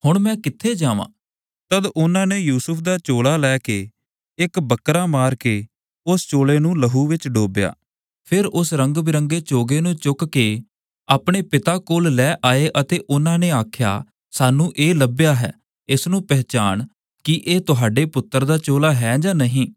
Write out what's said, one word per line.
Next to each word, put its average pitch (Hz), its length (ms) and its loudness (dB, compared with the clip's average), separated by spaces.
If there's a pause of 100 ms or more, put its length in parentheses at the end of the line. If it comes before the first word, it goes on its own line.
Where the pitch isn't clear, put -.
ਹੁਣ 175 140 4
ਮੈਂ 214 160 0
ਕਿੱਥੇ 220 400 -4
ਜਾਵਾਂ?" 127 300 -2 (640)
ਤਦ 190 160 0
ਉਹਨਾਂ 175 420 0
ਨੇ 196 100 0
ਯੂਸੁਫ 160 420 -2
ਦਾ 180 180 -4
ਚੋਲਾ 139 400 0
ਲੈ 135 200 0
ਕੇ 104 320 -6 (480)
ਇੱਕ 175 220 -2
ਬੱਕਰਾ 151 460 0
ਮਾਰ 131 300 0
ਕੇ 107 300 -4 (420)
ਉਸ 180 200 0
ਚੋਲੇ 143 320 2
ਨੂੰ 165 200 0
ਲਹੂ 131 280 2
ਵਿੱਚ 160 200 -4
ਡੋਬਿਆ। 101 460 -2 (500)
ਫਿਰ 196 220 0
ਉਸ 170 280 -2
ਰੰਗ-ਬਿਰੰਗੇ 151 680 0
ਚੋਗੇ 135 400 0
ਨੂੰ 175 140 -2
ਚੁੱਕ 143 300 -2
ਕੇ 113 360 0 (480)
ਆਪਣੇ 175 320 0
ਪਿਤਾ 170 360 0
ਕੋਲ 165 380 0
ਲੈ 139 200 2 (100)
ਆਏ 131 240 2 (120)
ਅਤੇ 170 180 -2 (100)
ਉਹਨਾਂ 156 300 2
ਨੇ 175 120 2
ਆਖਿਆ, 110 520 -2 (280)
"ਸਾਨੂੰ 139 460 2
ਇਹ 165 180 2
ਲੱਭਿਆ 139 400 2
ਹੈ, 120 160 -2 (380)
ਇਸ 135 180 0
ਨੂੰ 185 200 -2
ਪਹਿਚਾਣ 117 580 0 (380)
ਕਿ 160 220 -2
ਇਹ 180 160 0
ਤੁਹਾਡੇ 123 440 2
ਪੁੱਤਰ 135 400 -2
ਦਾ 156 120 2
ਚੋਲਾ 151 360 2
ਹੈ 117 240 0
ਜਾਂ 180 180 0
ਨਹੀਂ।" 127 420 0